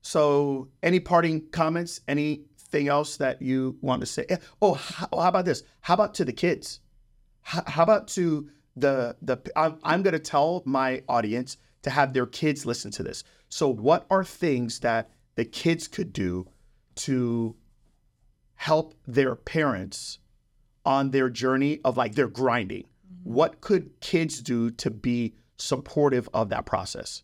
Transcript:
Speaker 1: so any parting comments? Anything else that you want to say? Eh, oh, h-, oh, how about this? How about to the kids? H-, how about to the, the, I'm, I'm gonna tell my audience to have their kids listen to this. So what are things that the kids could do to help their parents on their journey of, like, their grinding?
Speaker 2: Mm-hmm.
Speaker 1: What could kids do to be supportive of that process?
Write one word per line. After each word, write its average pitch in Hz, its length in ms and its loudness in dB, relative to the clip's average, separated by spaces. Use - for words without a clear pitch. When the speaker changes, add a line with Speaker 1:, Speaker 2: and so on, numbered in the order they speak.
Speaker 1:
so 143 640 2
any 175 160 4
parting 170 520 2
comments? 170 580 -2
Anything 147 800 -4
else 147 300 0
that 135 220 -2
you 131 400 -2
want 131 200 -2
to - 60 -6
say? - 220 -6
Eh, 180 100 -2
oh, 196 140 4
h-, - 380 -8
oh, 170 80 0
how 175 80 6
about 180 160 2
this? - 180 -2
How 175 140 2
about 208 200 2
to 175 100 0
the 127 80 -4
kids? - 480 -2
H-, 175 120 -2
how 160 180 2
about 214 240 4
to 156 400 -2
the, 131 480 0
the, 127 180 -2
I'm, 156 300 2
I'm 170 180 2
gonna 170 160 2
tell 156 480 0
my 131 420 0
audience 120 480 -2
to 139 80 -2
have 135 220 4
their 127 140 2
kids 143 400 -2
listen 117 260 -6
to - 120 -8
this. - 180 -10
So - 180 0
what 127 420 2
are 190 140 2
things 123 560 -2
that 113 300 0
the 120 80 0
kids - 420 -2
could 165 260 -8
do 90 360 -4
to 117 580 -2
help 156 380 0
their 127 300 2
parents - 840 -4
on 135 280 2
their 131 180 4
journey 131 540 0
of, 127 120 2
like, 113 200 0
their 135 120 4
grinding? 113 540 0
Speaker 2:
Mm-hmm. - 520 -16
Speaker 1:
What 160 260 2
could - 400 -2
kids 160 420 -2
do 117 300 0
to - 180 -4
be 117 440 -2
supportive 139 800 0
of 110 140 0
that 113 180 -4
process? - 580 -6